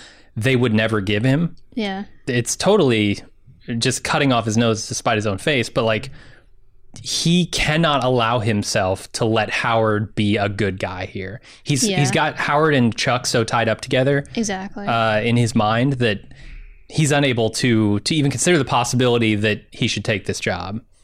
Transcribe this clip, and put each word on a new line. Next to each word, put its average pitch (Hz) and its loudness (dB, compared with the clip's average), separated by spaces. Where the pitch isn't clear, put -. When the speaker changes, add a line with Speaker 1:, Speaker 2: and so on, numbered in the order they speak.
Speaker 1:
they 127 2
would 120 4
never 110 2
give 104 0
him, 147 2
Speaker 2:
Yeah. 202 -4
Speaker 1:
it's - -2
totally 120 2
just 123 -2
cutting 147 2
off 117 2
his 110 0
nose 113 2
to 131 -8
spite 117 0
his 107 -2
own 98 -2
face. 139 0
But, 131 -2
like, 110 -2
he 170 0
cannot 151 0
allow 123 2
himself 101 -2
to - -4
let 110 0
Howard 110 0
be 104 0
a 101 0
good 98 -2
guy 95 -6
here. 95 -12
He's, 139 0
Speaker 2:
Yeah. 190 0
Speaker 1:
he's 135 2
got 151 0
Howard 151 2
and 120 2
Chuck 127 -2
so 117 0
tied 113 0
up 107 -2
together, 139 0
Speaker 2:
Exactly. 202 -6
Speaker 1:
uh, 113 2
in 117 0
his 117 0
mind 117 2
that 120 -2
he's 151 0
unable 127 2
to, 110 2
to - -2
even 143 2
consider 170 2
the 135 2
possibility 120 2
that 104 0
he - -2
should 107 -4
take 104 -2
this - -6
job. 92 -4